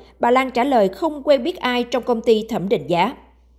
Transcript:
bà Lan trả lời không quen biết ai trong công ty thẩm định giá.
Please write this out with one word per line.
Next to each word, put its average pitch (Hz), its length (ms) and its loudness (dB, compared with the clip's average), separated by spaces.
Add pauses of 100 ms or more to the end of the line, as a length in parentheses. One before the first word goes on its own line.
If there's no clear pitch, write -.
(200)
bà 240 100 2
Lan 262 200 2
trả 240 140 0
lời 240 240 4
không 302 340 -4
quen 285 200 2
biết 349 140 -4
ai 247 280 -2
trong 240 180 -4
công 233 180 -2
ty 220 280 2
thẩm 196 200 -4
định 160 180 -2
giá. 175 300 0 (420)